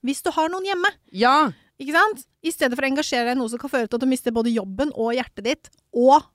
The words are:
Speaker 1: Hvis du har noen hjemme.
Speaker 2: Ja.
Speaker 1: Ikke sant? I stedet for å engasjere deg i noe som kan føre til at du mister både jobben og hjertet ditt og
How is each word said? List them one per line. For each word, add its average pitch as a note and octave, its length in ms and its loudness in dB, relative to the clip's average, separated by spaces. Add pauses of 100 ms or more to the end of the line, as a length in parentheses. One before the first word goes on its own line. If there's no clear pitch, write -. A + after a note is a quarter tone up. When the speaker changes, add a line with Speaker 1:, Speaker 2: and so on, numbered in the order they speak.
Speaker 1:
Hvis C4+ 180 -4
du - 80 -2
har D#4+ 220 0
noen F#4+ 140 -6
hjemme. G4 240 -2 (220)
Speaker 2:
Ja. B3 380 4 (300)
Speaker 1:
Ikke C#4 140 -8
sant? G4+ 320 2 (160)
I D#4+ 100 -4
stedet B3+ 240 0
for C4+ 80 -4
å C4+ 60 0
engasjere C4+ 400 -2
deg B3+ 60 0
i C4+ 40 -2
noe A#3 80 -4
som A#3+ 100 -6
kan - 140 -10
føre A#3 160 -2
til - 80 -4
at A#3+ 80 -2
du - 60 2
mister B3+ 220 -2
både A#3 200 0
jobben A3 420 -4
og A3+ 220 -2
hjertet A#3+ 280 -8
ditt C4 260 -4 (240)
og C4+ 400 6